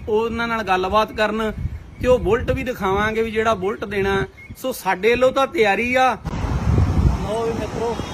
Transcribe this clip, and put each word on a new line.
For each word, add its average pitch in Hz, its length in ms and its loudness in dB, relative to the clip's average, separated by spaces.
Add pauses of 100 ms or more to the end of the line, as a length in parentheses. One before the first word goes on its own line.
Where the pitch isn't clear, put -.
ਉਹਨਾਂ 226 380 0
ਨਾਲ 226 160 -2
ਗੱਲਬਾਤ 190 480 2
ਕਰਨ, 214 420 -2 (480)
ਤੇ 240 60 0
ਉਹ 247 120 6
ਬੁਲਟ 233 320 0
ਵੀ 262 120 -2
ਦਿਖਾਵਾਂਗੇ 214 580 -2
ਵੀ 226 100 -2
ਜਿਹੜਾ 220 220 0
ਬੁਲਟ 202 320 -4
ਦੇਣਾ। 196 400 0 (320)
ਸੋ 262 140 -4
ਸਾਡੇ 190 380 0
ਵੱਲੋਂ 247 220 4
ਤਾਂ 269 160 2
ਤਿਆਰੀ 233 480 2
ਆ। 254 220 4 (1040)
ਲਓ 220 220 -2
ਵੀ 220 140 -4
ਮਿੱਤਰੋ, 214 380 -4 (160)